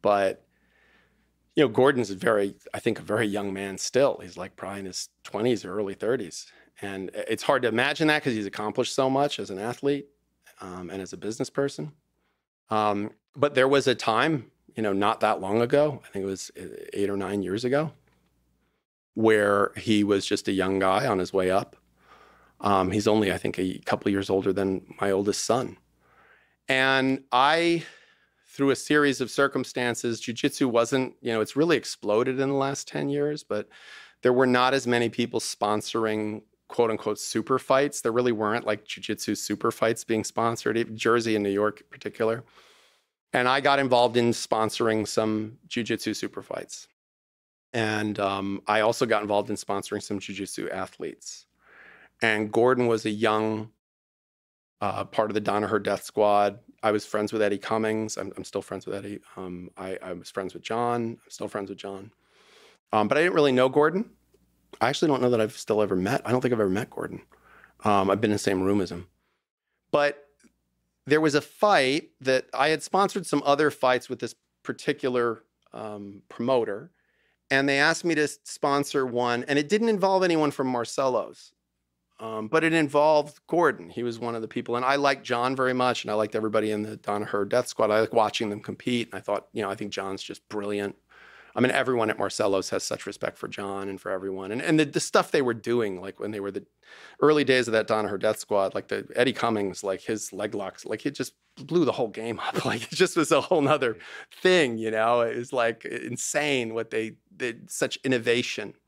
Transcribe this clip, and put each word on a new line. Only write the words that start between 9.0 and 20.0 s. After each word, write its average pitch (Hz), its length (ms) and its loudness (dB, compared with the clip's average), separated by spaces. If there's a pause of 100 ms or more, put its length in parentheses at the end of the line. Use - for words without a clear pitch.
much 139 300 0
as 101 100 -10
an 95 100 -8
athlete, 139 500 -4 (520)
um, 90 300 -12
and 98 100 -8
as 92 140 -10
a - 20 -14
business 110 320 -6
person. 143 440 -4 (760)
Um, 107 440 0 (220)
but 143 200 0
there 127 120 6
was 139 200 4
a 123 80 4
time, 123 560 0 (260)
you 113 60 -4
know, 101 100 0
not 104 280 2
that 107 200 2
long 101 220 0
ago, 143 420 2
I - 60 -20
think 98 140 -6
it - 20 -4
was, 95 240 -6 (100)
uh, - 60 -12 (260)
eight 98 160 0
or 101 80 -2
nine 98 260 -2
years 101 220 -4
ago, 143 280 0 (1200)
where 104 600 4
he 107 300 2